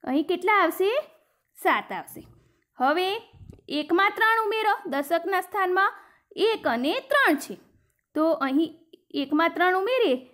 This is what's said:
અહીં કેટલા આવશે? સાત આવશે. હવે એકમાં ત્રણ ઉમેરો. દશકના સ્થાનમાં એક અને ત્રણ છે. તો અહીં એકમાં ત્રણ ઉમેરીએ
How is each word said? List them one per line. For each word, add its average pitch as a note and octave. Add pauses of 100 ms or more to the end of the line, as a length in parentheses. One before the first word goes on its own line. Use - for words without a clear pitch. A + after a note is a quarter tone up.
અહીં C#4+
કેટલા F#4
આવશે? F4 (720)
સાત A3+
આવશે. - (560)
હવે D#4 (600)
એકમાં E4
ત્રણ A4+
ઉમેરો. G#4+ (120)
દશકના E4
સ્થાનમાં F#4+ (440)
એક G#4
અને C4
ત્રણ B4+
છે. - (580)
તો D#4+
અહીં C#4 (420)
એકમાં D4
ત્રણ F4+
ઉમેરીએ F#4+ (180)